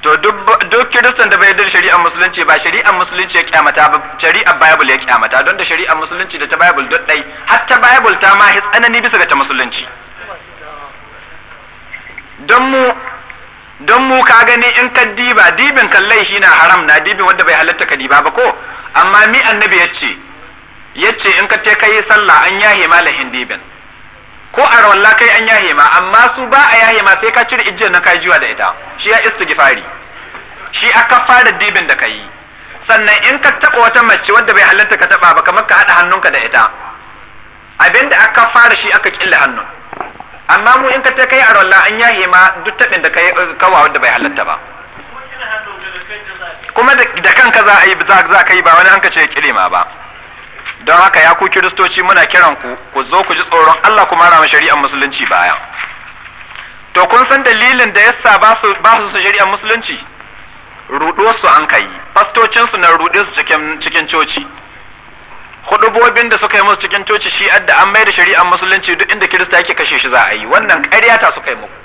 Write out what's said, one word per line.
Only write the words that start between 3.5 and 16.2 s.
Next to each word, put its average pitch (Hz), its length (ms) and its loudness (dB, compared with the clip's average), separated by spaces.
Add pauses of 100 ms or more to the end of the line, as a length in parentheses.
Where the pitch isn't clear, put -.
ba, 151 120 0 (160)
shari'ar 170 420 0
Bible 156 320 2
ya 131 60 0
kyamata, 127 480 0
don 185 120 0
da 180 60 -6
shari'ar 165 320 -4
musulunci 170 440 -10
da 143 80 -6
ta 160 100 -4
Bible 170 320 0
duk 165 180 -4
ɗai, 151 160 -2 (220)
har 226 220 0
ta 254 120 2
Bible 247 380 2
ta 196 180 4
ma 208 160 4
hi 202 80 0 (120)
tsanani 233 300 0
bisa 233 160 -2
ga 175 80 2
ta 151 100 -2
musulunci. 135 500 -4 (2500)
Don 247 240 2
mu, 262 120 0 (1000)
don 247 240 2
mu 262 140 2
ka 233 220 4
gani 240 200 2 (160)
in 247 100 -2
ka 247 220 0
diba, 220 420 2
dibin 262 340 0
kan 220 200 2
laifi 202 300 0